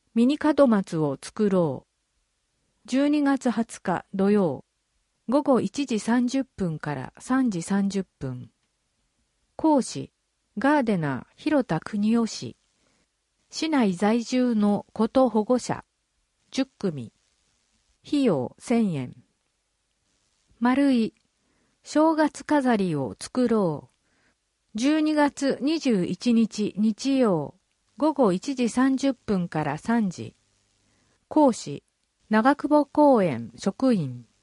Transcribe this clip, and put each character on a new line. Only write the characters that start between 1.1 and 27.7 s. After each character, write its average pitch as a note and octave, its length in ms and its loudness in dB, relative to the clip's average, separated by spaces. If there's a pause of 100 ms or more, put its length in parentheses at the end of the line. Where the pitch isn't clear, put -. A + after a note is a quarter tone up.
作 G#3 280 -2
ろ E3+ 360 0
う。 - 1040 -20
十 C#4 200 2
二 D4+ 120 2
月 C#4 300 0
二 A3+ 160 -2
十 - 160 -18
日 - 320 -4
土 G3 160 2
曜、 F#3+ 340 2 (640)
午 C#4+ 160 2
後 C4 180 2
一 C4+ 260 -4
時 G#3+ 140 -2
三 A#3+ 260 0
十 C4+ 180 -2
分 E3 340 -6
か D3 160 -8
ら C3 240 -10
三 B3+ 320 0
時 E3+ 120 -4
三 G3 260 -2
十 F#3+ 160 -4 (140)
分。 B2+ 320 -10 (1080)
講 D4+ 240 2
師、 - 320 -8 (460)
ガ C#4+ 220 2
ー A#3+ 40 0
デ G#3+ 140 0
ナ C#3 320 -4
ー、 - 60 -20
広 D4 300 -2
田 D#3+ 140 -2
邦 G#3+ 380 -2
夫 A#3 80 0
氏。 A2+ 300 -12 (920)
市 D#4+ 220 -6
内 A3+ 240 2
在 G#3+ 280 0
住 B3 320 0
の G#3 380 0
子 A3 160 0
と C4 220 2
保 G#3+ 140 0
護 B3 140 0
者、 - 260 -6 (680)
十 C4 160 -4
組。 C#3+ 460 -8 (960)
費 C#4+ 180 0
用 C#3+ 340 0
千 A3+ 340 0
円。 C3 220 -8 (1400)
丸 C4 340 2
い、 A#3 220 0 (680)
正 D#4 320 2
月 D4+ 300 -2
飾 B3+ 320 2
り F#3 180 -2
を B2+ 240 -4
作 B3 300 -2
ろ F#3+ 420 -2
う。 - 40 -20 (800)
十 D4 240 2
二 D#4 140 0
月 C#4+ 480 0
二 D#4 160 0
十 G#3+ 260 0
一 A3+ 300 -2
日 G#3+ 420 0
日 A3+ 420 0
曜、 F3+ 360 0 (420)